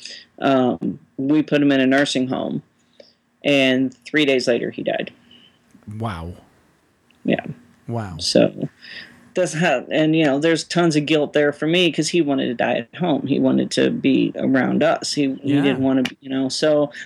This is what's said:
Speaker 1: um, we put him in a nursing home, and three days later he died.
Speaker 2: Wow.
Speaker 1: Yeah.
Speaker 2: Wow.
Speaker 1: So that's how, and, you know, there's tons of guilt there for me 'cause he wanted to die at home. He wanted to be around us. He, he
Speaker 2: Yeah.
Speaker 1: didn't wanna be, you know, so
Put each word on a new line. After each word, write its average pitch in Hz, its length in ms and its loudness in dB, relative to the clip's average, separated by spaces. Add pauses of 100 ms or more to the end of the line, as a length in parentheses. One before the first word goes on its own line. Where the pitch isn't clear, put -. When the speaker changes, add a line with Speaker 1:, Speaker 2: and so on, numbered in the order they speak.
(400)
Speaker 1:
um, 127 600 0 (180)
we 143 260 2
put 147 180 0
him 143 120 4
in 135 80 4
a 131 60 4
nursing 135 420 2
home, - 340 -4 (800)
and 131 500 2 (120)
three 151 200 0
days 131 220 2
later 113 240 0
he 107 120 -10
died. - 280 -4 (840)
Speaker 2:
Wow. 90 360 -8 (880)
Speaker 1:
Yeah. - 220 -2 (420)
Speaker 2:
Wow. 104 320 -8
Speaker 1:
So 50 500 0 (640)
that's 170 200 -2
how, 156 380 0
and, 156 240 2
you 160 100 2
know, 139 140 2
there's 160 240 2
tons 170 320 0
of 147 100 0
guilt 147 280 0
there 147 180 2
for 151 160 -6
me 170 240 2
'cause 156 180 -2
he 175 120 2
wanted 139 260 0
to 127 60 -4
die 117 400 -2
at - 20 -20
home. 160 320 -2
He 135 120 0
wanted 131 320 2
to 131 200 2
be 127 460 0
around 127 440 0
us. - 320 0
He, 139 200 -2 (100)
he 139 120 0
Speaker 2:
Yeah. 143 60 4
Speaker 1:
didn't 135 200 0
wanna 135 220 2
be, - 180 -4
you 135 80 -16
know, 135 180 -2
so 147 420 2 (160)